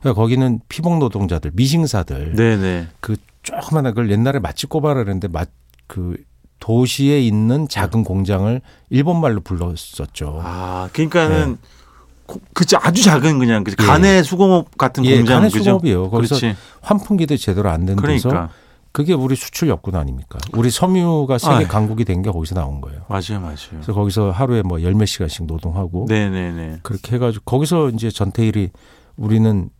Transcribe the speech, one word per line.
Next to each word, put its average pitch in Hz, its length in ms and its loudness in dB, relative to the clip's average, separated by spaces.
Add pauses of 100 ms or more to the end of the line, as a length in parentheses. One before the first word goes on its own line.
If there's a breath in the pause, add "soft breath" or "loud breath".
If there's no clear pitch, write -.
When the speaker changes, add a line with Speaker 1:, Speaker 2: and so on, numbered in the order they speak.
Speaker 1:
그러니까 110 200 0
거기는 123 380 2 (100)
피복 170 300 -2
노동자들, 98 540 -2
미싱사들. 104 800 0
Speaker 2:
네네. 95 520 2 (140)
Speaker 1:
그 107 160 -4 (260)
조그마한 135 500 -2
걸 113 180 -2
옛날에 120 280 2
맛집 85 300 -8
꼽아라 143 340 0
그랬는데 98 240 -4
맛-, 87 220 -4 (380)
그 87 280 -8 (440)
도시에 131 640 2
있는 117 460 2
작은 101 340 -2
Speaker 2:
네. - 20 2
Speaker 1:
공장을 98 580 0 (280 soft breath)
일본말로 143 520 0
불렀었죠. 85 1000 -8
Speaker 2:
아, 92 500 -8
그러니까는 156 580 0
Speaker 1:
네. 110 60 -6 (680 soft breath)
Speaker 2:
고-, - 140 -14 (140)
그치, - 240 4
아주 170 260 2
작은 151 360 4
그냥 113 260 2
그 101 120 -6
Speaker 1:
예. 110 80 2
Speaker 2:
간의 180 380 6
수공업 180 540 2
같은 131 280 0
Speaker 1:
예, 135 120 6
Speaker 2:
공장, 120 200 4
Speaker 1:
간의 208 140 6
Speaker 2:
그죠? - 140 2
Speaker 1:
수공업이에요. 151 440 2
거기서 113 280 0
Speaker 2:
그렇지. 117 200 -2 (240 loud breath)
Speaker 1:
환풍기도 190 560 0
제대로 101 320 0
안 85 160 -2
되는 98 160 0
데서 135 280 0
Speaker 2:
그러니까. 85 240 -2 (380 soft breath)
Speaker 1:
그게 151 220 0
우리 131 220 0
수출 - 340 -6
역군 92 260 -2
아닙니까? 67 440 -6 (140)
우리 117 180 2
섬유가 165 680 0
세계 143 180 4
Speaker 2:
아이. 101 120 4
Speaker 1:
강국이 107 380 0
된 90 160 -2
게 104 100 -2
거기서 85 240 -4
나온 71 260 -4
거예요. 69 280 -12
Speaker 2:
맞아요, 98 320 -6
맞아요. 78 160 -10 (140)
Speaker 1:
그래서 80 220 -8
거기서 101 380 0
하루에 120 300 0
뭐 90 200 -2
열 87 140 0
몇 107 100 4
시간씩 85 400 -6
노동하고 85 640 -4
Speaker 2:
네네네. 90 720 -4
Speaker 1:
그렇게 107 320 -6
해가지고 120 300 -2
거기서 147 440 2
이제 113 200 -4
전태일이 104 640 -2 (440 soft breath)
우리는 107 540 2 (100)